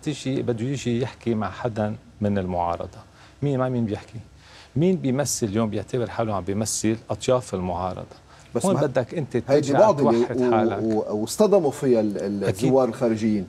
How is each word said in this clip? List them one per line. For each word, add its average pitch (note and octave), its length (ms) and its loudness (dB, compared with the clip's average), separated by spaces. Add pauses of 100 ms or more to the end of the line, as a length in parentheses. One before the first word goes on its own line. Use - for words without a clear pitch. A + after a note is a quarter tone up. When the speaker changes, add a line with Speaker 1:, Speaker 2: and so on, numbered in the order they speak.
Speaker 1:
تجي، C3+ 380 -4
بده A2+ 240 -4
يجي B2+ 360 -4
يحكي A#2 340 -4
مع G2+ 160 -4
حدا G#2+ 440 -4 (260)
من G2+ 160 0
المعارضة. F2+ 600 -4 (440)
مين، C#3 180 0
مع B2+ 100 0
مين A#2+ 160 0
بيحكي؟ G#2 340 -8 (560)
مين F3+ 200 4
بيمثل C3+ 520 -2
اليوم، G#2+ 220 0
بيعتبر G#2+ 400 -4
حاله A2 260 -2
عم F#2+ 80 -4
بيمثل G#2+ 540 -2 (120)
أطياف B2 440 0
المعارضة؟ F#2 720 -6 (320)
Speaker 2:
بس B2 100 0
Speaker 1:
هون F#3 100 4
Speaker 2:
ما C3+ 60 2
Speaker 1:
بدك C3+ 320 0
أنت D3+ 220 -6
Speaker 2:
هيدي C3+ 320 2
Speaker 1:
ترجع D3 120 2
Speaker 2:
معضلة C#3 420 6
Speaker 1:
توحد B2 200 0
Speaker 2:
و-، B2 100 2
Speaker 1:
حالك. G#2+ 300 2
Speaker 2:
و-، G#2+ 340 0
واصطدموا E3+ 560 2
فيها B2 300 2
ال-، G#2+ 160 -2
ال-، G2 260 -4
Speaker 1:
أكيد. F#2+ 200 -2
Speaker 2:
الزوار B2+ 240 4
الخارجيين. A2 600 0